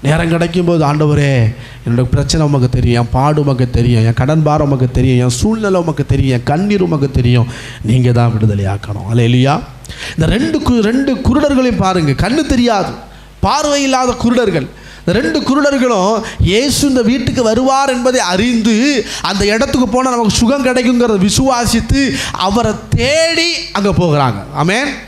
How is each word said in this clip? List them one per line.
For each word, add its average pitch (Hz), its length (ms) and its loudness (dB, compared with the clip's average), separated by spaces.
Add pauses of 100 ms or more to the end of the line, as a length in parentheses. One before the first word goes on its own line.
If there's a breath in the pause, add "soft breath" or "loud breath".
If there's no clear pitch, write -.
நேரம் 165 300 0
கிடைக்கும்போது, 170 520 0
"ஆண்டவரே, 143 720 2 (340 loud breath)
என்னோட 120 140 2
பிரச்சனை 139 420 0
உமக்கு 135 240 2
தெரியும், 120 340 2
என் 117 80 -4
பாடு 147 300 2
உமக்கு 131 280 0
தெரியும், 117 360 2
என் 117 80 2
கடன் 151 300 0
பாரம் 147 240 2
உமக்கு 127 240 0
தெரியும், 127 280 2
என் 123 180 0
சூழ்நிலை 208 420 0
உமக்கு 156 260 -2
தெரியும், 135 320 0
என் 120 60 -4
கண்ணீர் 190 380 0
உமக்கு 151 300 0
தெரியும், 123 360 2 (340 loud breath)
நீங்க 123 300 2
தான் 117 200 2
விடுதலையாக்கணும்." 101 800 -2
அல்லேலூயா. 123 460 2 (500 loud breath)
இந்த 160 160 -2
ரெண்டு 302 340 0
கு-, 240 220 2
ரெண்டு 254 340 0
குருடர்களையும் 262 600 0
பாருங்க, 185 340 0
கண்ணு 233 340 0
தெரியாது, 240 460 0 (480 loud breath)
பார்வை 285 440 0
இல்லாத 254 280 0
குருடர்கள். 226 560 0 (380 loud breath)
இந்த 185 140 2
ரெண்டு 311 200 0
குருடர்களும் 247 840 0 (180 loud breath)
இயேசு 247 480 2
இந்த 254 140 2
வீட்டுக்கு 233 420 0
வருவார் 262 460 2
என்பதை 247 300 0
அறிந்து, 226 840 0 (160 loud breath)
அந்த 196 240 -2
இடத்துக்கு 247 420 0
போனா 254 220 0
நமக்கு 233 260 0
சுகம் 254 300 0
கிடைக்குங்கிறத 240 520 0
விசுவாசித்து, 240 960 0 (200 loud breath)
அவரை 214 400 -2 (180)
தேடி 330 640 0 (180)
அங்க 202 180 0
போகிறாங்க. 147 500 0 (180)
ஆமென். 202 320 0 (180)